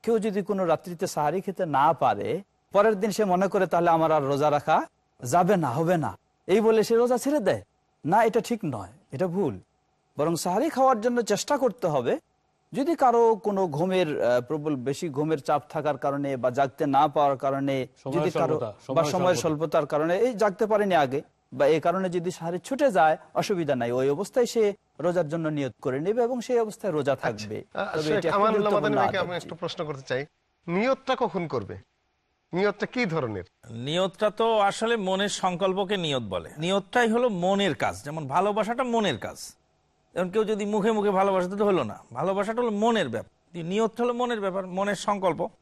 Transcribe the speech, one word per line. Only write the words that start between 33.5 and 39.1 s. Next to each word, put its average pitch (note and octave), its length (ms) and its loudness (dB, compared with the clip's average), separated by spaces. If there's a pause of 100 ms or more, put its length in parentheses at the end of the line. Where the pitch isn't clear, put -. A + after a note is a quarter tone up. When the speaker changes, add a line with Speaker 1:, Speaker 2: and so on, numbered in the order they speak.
Speaker 4:
নিয়তটা E3 600 -2
তো A3+ 300 2
আসলে G#3+ 360 0
মনের F#3+ 340 0
সংকল্পকে F#3+ 680 -2
নিয়ত C#3+ 260 -2
বলে। F#2 340 -6
নিয়তটাই G3 520 0
হলো A#3+ 200 2
মনের F#3+ 460 0
কাজ, F#2+ 280 -4
যেমন D3 240 -8
ভালোবাসাটা G#3 560 0
মনের A3 340 0